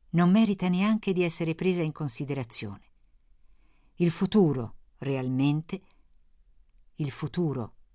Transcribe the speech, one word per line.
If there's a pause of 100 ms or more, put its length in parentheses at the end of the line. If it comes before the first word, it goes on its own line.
(140)
non
merita
neanche
di
essere
presa
in
considerazione. (1040)
Il
futuro, (220)
realmente, (1120)
il
futuro (180)